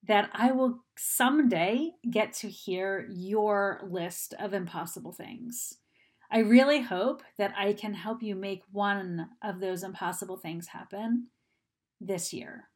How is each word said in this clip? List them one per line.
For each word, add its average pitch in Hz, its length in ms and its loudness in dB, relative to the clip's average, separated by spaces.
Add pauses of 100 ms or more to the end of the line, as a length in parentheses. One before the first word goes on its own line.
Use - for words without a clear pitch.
that 208 300 4
I 247 200 4
will 254 300 2 (140)
someday 254 920 4 (200)
get 214 220 0
to - 160 -10
hear 190 600 -4
your 202 760 0
list 175 520 -6
of 202 160 -6
impossible 175 580 -8
things. - 640 -12 (560)
I 226 80 4
really 262 420 8
hope 220 420 -2 (140)
that 202 200 0
I 202 180 2
can 233 180 -6
help 220 300 -8
you 208 120 -4
make 190 280 -6 (100)
one 196 560 -2 (140)
of 185 180 -6
those 185 220 -4
impossible 185 560 -6
things 170 300 -8
happen 226 580 -4 (760)
this 180 320 -4
year. - 440 -14